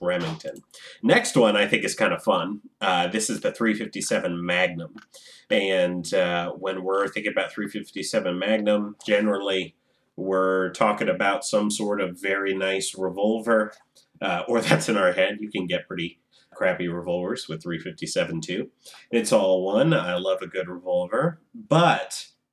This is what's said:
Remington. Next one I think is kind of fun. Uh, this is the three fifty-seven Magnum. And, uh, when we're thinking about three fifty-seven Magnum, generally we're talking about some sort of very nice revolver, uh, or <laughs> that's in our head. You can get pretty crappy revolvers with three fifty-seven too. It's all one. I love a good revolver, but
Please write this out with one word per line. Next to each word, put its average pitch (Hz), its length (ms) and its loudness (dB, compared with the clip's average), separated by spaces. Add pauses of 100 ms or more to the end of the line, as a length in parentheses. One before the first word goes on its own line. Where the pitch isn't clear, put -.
Remington. 87 600 -4 (380)
Next 120 320 4
one 107 220 6
I 101 100 4
think 107 180 0
is 98 100 -2
kind 98 180 2
of 82 100 -6
fun. 95 380 0 (180)
Uh, 90 280 2
this 107 240 -2
is 107 100 -6
the - 120 0
three 113 200 0
fifty-seven 92 720 -4
Magnum. 87 520 -2 (520)
And, 92 640 0
uh, 87 380 2
when 95 320 -6
we're 98 260 0
thinking 104 240 -4
about 92 200 -2
three 104 160 -6
fifty-seven 98 680 -4
Magnum, 104 600 0 (100)
generally 98 720 0 (400)
we're 95 540 0
talking 104 380 0
about 95 360 2
some 107 260 2
sort 104 300 -2
of 90 200 -4
very 98 340 -2
nice 95 440 -2
revolver, 107 760 0 (480)
uh, 90 280 0
or 117 120 2
<laughs> - 0 -
that's - 280 2
in 107 80 2
our 92 160 4
head. 98 280 0
You 107 80 -6
can 92 180 -4
get 90 200 -4
pretty 85 320 -8 (340)
crappy 90 360 0
revolvers 87 600 -4
with 80 140 -8
three 85 160 -4
fifty-seven 82 600 -4
too. 90 300 -6 (420)
It's 113 200 0
all 95 320 4
one. 120 300 4
I 90 220 0
love 92 260 -2
a 87 60 -8
good 90 200 -4
revolver, 90 720 -2 (140)
but 131 720 2 (260)